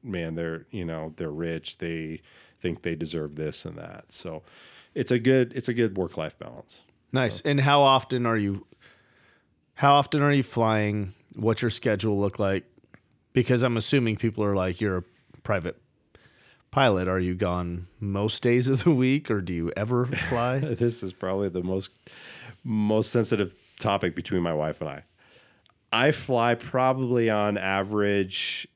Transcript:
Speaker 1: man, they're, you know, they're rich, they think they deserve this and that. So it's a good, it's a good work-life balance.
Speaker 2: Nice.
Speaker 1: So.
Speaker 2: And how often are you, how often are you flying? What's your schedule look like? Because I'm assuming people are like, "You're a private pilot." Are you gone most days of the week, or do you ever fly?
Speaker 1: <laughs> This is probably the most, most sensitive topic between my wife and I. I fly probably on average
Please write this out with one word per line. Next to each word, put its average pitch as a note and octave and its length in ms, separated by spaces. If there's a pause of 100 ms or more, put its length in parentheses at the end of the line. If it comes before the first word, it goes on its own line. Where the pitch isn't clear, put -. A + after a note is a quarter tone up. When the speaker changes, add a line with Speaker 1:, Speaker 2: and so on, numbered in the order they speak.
Speaker 1:
man, E2+ 340
they're, E2 360
you F#2+ 140
know, D#2+ 320
they're E2 120
rich, E2 500
they D#2+ 420 (400)
think E2+ 220
they E2+ 120
deserve D#2 400
this D2+ 300
and E2 120
that. E2+ 360
So D#2+ 300 (520)
it's C3+ 160
a B2 80
good, B2+ 340
it's A#2+ 140
a B2 60
good A2+ 240
work-life D#2+ 420
balance. - 420 (300)
Speaker 2:
Nice. B2+ 240
Speaker 1:
So. - 100
Speaker 2:
And C#3+ 140
how C#3+ 220
often C3 440
are A2+ 120
you, G2 280 (1080)
how C#3+ 200
often C#3+ 260
are C#3+ 100
you C#3 120
flying? G#2+ 680 (220)
What's A2 260
your A#2+ 100
schedule G#2+ 460
look G2+ 220
like? G2 240 (680)
Because B2 280
I'm A#2+ 160
assuming A2+ 400
people G#2+ 260
are G2+ 120
like, F#2 260
"You're G2 180
a F2 40 (400)
private F2+ 340 (920)
pilot." G#2 360
Are F#2 120
you F2+ 160
gone F2+ 520 (120)
most G2+ 440
days B2 240
of C3+ 160
the F3 80
week, C3+ 400
or G#2 100
do F2 120
you E2+ 220
ever A#2+ 300
fly? B2+ 540
Speaker 1:
<laughs> C3+ 160
This A#2+ 280
is F#2+ 100
probably F#2+ 360
the F2+ 140
most, F#2+ 260 (760)
most G#2+ 480
sensitive G#2+ 420 (260)
topic F#2 360
between - 280
my E2+ 100
wife D#2 280
and D2+ 80
I. C#2+ 140 (880)
I B2+ 180
fly A#2+ 440
probably B2+ 720
on G#2 280
average G2 1200